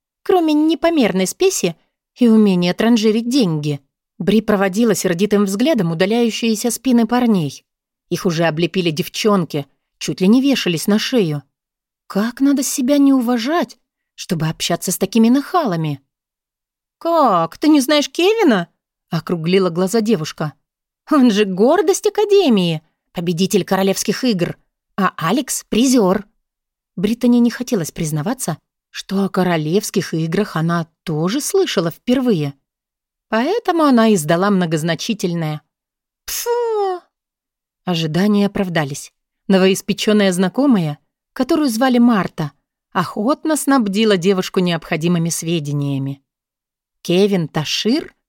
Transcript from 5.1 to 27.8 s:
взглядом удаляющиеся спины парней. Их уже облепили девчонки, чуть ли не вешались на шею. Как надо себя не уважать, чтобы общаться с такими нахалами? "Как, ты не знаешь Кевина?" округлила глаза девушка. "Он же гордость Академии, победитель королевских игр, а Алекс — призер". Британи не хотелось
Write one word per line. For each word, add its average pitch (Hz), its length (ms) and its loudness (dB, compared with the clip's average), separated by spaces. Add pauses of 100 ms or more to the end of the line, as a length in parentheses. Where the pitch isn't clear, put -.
взглядом 202 480 0
удаляющиеся 220 800 -2
спины 233 360 0
парней. 226 580 0 (440)
Их 175 160 -4
уже 165 200 0
облепили 165 460 0
девчонки, 165 760 -2 (320)
чуть - 220 -6
ли 185 80 2
не 247 140 4
вешались 208 460 -2
на 208 120 2
шею. 165 440 -2 (640)
Как 226 360 -4
надо 277 200 2
себя 285 360 0
не 277 160 4
уважать, 247 640 -2 (380)
чтобы 160 320 -4
общаться 170 440 -4
с - 60 -4
такими 226 320 2
нахалами? 208 720 -2 (960)
"Как, 247 600 0
ты 302 120 0
не 302 100 6
знаешь 285 300 0
Кевина?" 339 580 2 (420)
округлила 175 600 0
глаза 185 320 -2
девушка. 208 520 -2 (560)
"Он 254 220 4
же 208 140 2
гордость 285 600 2
Академии, 330 760 2 (320)
победитель 180 500 0
королевских 196 640 -2
игр, 175 320 -2 (400)
а 190 180 -2
Алекс — 214 540 -4
призер". 220 580 2 (680)
Британи 240 420 0
не 233 120 2
хотелось 226 400 -6